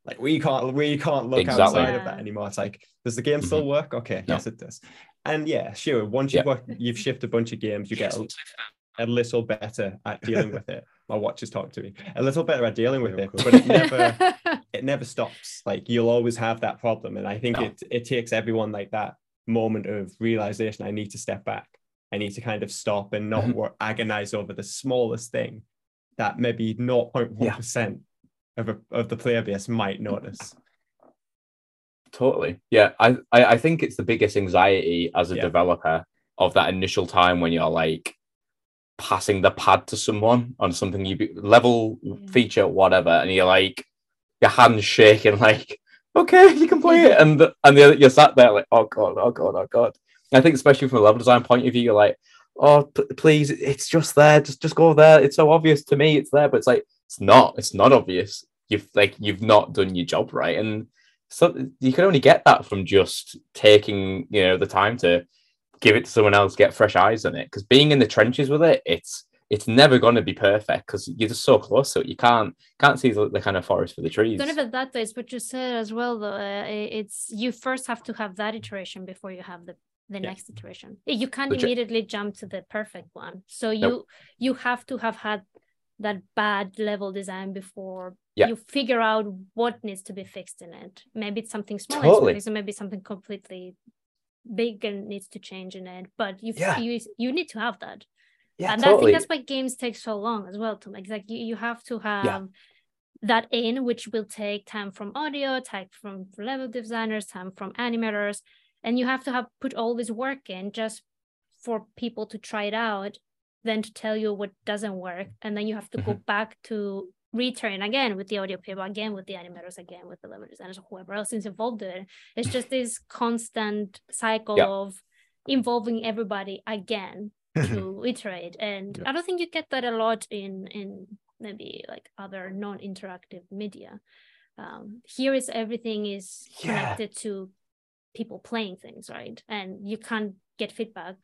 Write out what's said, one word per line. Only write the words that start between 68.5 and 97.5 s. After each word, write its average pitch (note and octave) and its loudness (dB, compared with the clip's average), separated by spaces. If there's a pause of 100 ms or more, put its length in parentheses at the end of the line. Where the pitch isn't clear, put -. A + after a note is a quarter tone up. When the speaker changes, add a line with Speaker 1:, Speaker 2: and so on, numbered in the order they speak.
Speaker 2:
with D3+ 0
it, D#3+ 4
it's, - -6 (260)
it's - -4
never C3 6
gonna A2+ 4
be G2 -4
perfect G#2 0
'cause - -8 (120)
you're G#2+ -2
just - -8
so A#2+ 6
close A#2+ 0
to - -2
it. - -4
You - -10
can't, A#2 2 (220)
can't C#3+ 4
see B2+ 2
the, G#2 0
the F#2+ -4
kind G2 -2
of F2+ -4
forest F2+ -2
for - -16
the E2 -6
trees. A2 -2
Speaker 3:
Don't C#4 -4
even D4 -6
that C4 -10
way. A#3 -6
It's A3 -12
what A#3+ -14
you B3 -12
said B3+ -10
as A3 -8
well, A#3+ -6
though. G#3 -8
Uh, G3+ -10
i-, G#3 -10 (120)
it's, - -14
you A#3 -8
first C4 -10
have A#3+ -10
to A#3 -12
have G3+ -12
that G#3+ -8
iteration G3 -16
before F#3 -18
you F3+ -20
have F3 -20
the, F3 -20 (320)
the G3 -14
Speaker 1:
Yeah. F#3+ -10
Speaker 3:
next - -20
iteration. - -20 (100)
Y-, D4 -4
you A3 -6
can't C#4 -8
Speaker 2:
Legit. A#3+ -4
Speaker 3:
immediately A#3 -4
jump G3+ -10
to G#3+ -20
the F3+ -16
perfect G3+ -14
one. - -20
So - -8
Speaker 2:
Nope. A#3+ -4 (320)
Speaker 3:
you, B3+ -4
you - -2
have B3 -6
to C4+ -10
have A3 -6
had G#3+ -8 (560)
that G#3 -8 (120)
bad G3+ -4
level G#3 -8
design F#3+ -12
before F#3+ -16 (200)
Speaker 2:
Yeah. G#3 2
Speaker 3:
you A3+ -6
figure B3 -4
out A3 -2 (280)
what A#3 -6
needs G3 -14
to - -20
be F#3+ -16
fixed - -20
in E3+ -20
it. - -20 (120)
Maybe G#3 -8
it's A3 -18
something G#3 -12
small, C#4+ -10
Speaker 2:
Totally. G#3 6
Speaker 3:
so A3 -12
maybe G#3 -8
something G3 -14
completely F#3+ -18 (800)
big A3+ -6
and G3+ -10
needs G3+ -16
to - -20
change F#3 -18
in F#3 -18
it. F#3 -20 (120)
But G3 -8
you, A3+ -10
f-, - -14
Speaker 2:
Yeah. C#4 -4
Speaker 3:
you, A#3 -6 (180)
you A#3+ -6
need E4 -6